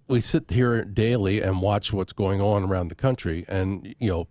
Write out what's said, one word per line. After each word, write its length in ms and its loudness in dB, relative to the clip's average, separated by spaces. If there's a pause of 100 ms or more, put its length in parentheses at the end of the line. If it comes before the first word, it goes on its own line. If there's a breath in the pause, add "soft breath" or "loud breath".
we 120 2
sit 300 -2
here 340 2
daily 580 2
and 200 0
watch 320 0
what's 200 -4
going 280 0
on 220 2
around 240 -2
the 80 -10
country, 520 -2
and, 520 -4
you 100 0
know, 220 -2